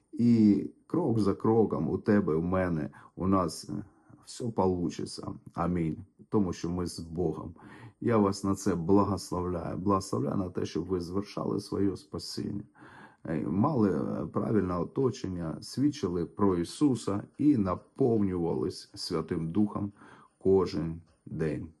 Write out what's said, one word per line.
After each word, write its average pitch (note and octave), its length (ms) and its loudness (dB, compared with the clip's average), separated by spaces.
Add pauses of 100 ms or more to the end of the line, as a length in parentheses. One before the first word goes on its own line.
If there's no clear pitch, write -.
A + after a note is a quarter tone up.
(120)
І A2+ 500 6 (240)
крок D3 320 0
за G2 160 2
кроком G#2+ 540 2
у F#2+ 100 -2
тебе, G2+ 360 2
у D#2+ 80 0
мене, F2 480 0 (260)
у F2+ 100 -4
нас, F#2 440 0
е, F2 140 -6 (400)
все - 240 -8
получиться. F#2 800 -2 (260)
Амінь. E2+ 500 -2 (240)
Тому F#2+ 240 2
що E2+ 180 -6
ми F2+ 160 -2
з E2 140 -10
Богом. E2 540 -4 (460)
Я A#2 160 2
вас G2 280 2
на G2 100 2
це F#2+ 200 0
благословляю. F2+ 1040 0
Благословляю G2+ 580 0
на F#2 120 -2
те, G2 180 -6
щоб E2 180 -4
ви F#2 160 -2
звершали G2 600 -4
своє F#2+ 360 -2
спасіння. - 680 -8 (640)
Е, D#2 200 -2
мали, G#2+ 420 4
е, A#1+ 360 -2
правильне G#2 520 0
оточення, F2 840 -2
свідчили G2 680 -2
про G2 300 2
Ісуса G#2 680 0 (160)
і C#3+ 180 4
наповнювались F#2 1400 0
Святим E2 580 -4
Духом, G#2 400 0 (540)
кожен E2+ 540 2 (260)
день. D#2 420 -4 (120)